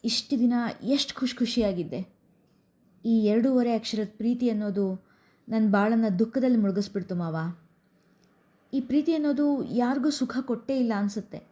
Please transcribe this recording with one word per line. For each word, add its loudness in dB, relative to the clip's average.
ಇಷ್ಟು -2
ದಿನ 4
ಎಷ್ಟು -2
ಖುಷಿ -4
ಖುಷಿಯಾಗಿದ್ದೆ, -2
ಈ 4
ಎರಡೂವರೆ 4
ಅಕ್ಷರದ -4
ಪ್ರೀತಿ 0
ಅನ್ನೋದು -2
ನನ್ 2
ಬಾಳನ್ನ 4
ದುಃಖದಲ್ಲಿ 2
ಮುಳುಗಿಸ್ಬಿಡ್ತು 0
ಮಾವ. -4
ಈ -2
ಪ್ರೀತಿ 0
ಅನ್ನೋದು 0
ಯಾರಿಗೂ 0
ಸುಖ -2
ಕೊಟ್ಟೇ -4
ಇಲ್ಲ 0
ಅನ್ಸುತ್ತೆ. -4